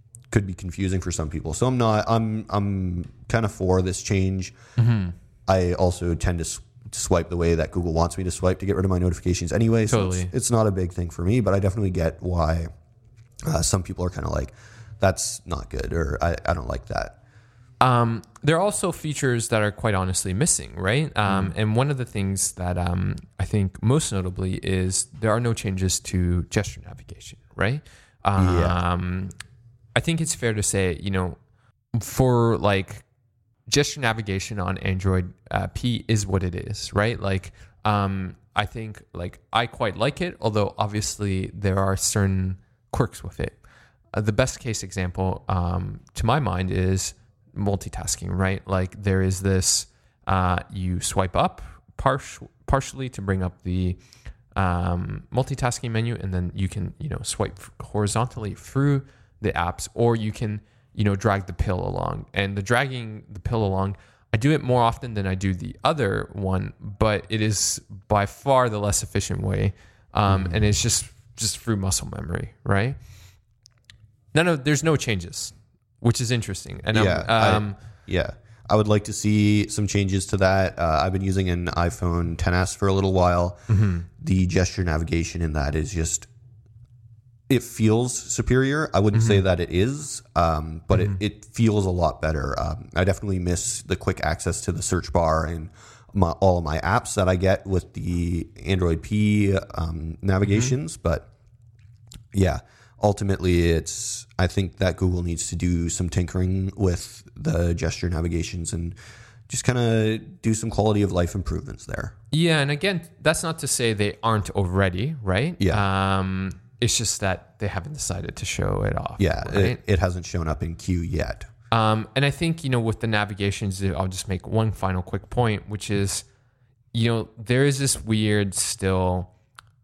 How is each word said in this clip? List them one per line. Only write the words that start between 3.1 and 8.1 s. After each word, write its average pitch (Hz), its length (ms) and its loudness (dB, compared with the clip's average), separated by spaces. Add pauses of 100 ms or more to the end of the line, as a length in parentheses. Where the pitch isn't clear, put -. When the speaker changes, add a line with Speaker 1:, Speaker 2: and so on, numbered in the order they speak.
Speaker 1:
kinda 113 200 2
for 92 320 2
this 90 220 -2
change. 95 500 0 (240)
Speaker 2:
Mm-hmm. 113 320 4 (380)
Speaker 1:
I 90 260 4
also 87 400 2
tend 85 260 0
to 80 40 -4
s-, - 160 -8 (320)
swipe - 380 0
the 87 80 -4
way 85 180 4
that 78 160 0
Google 87 220 -2
wants 82 240 0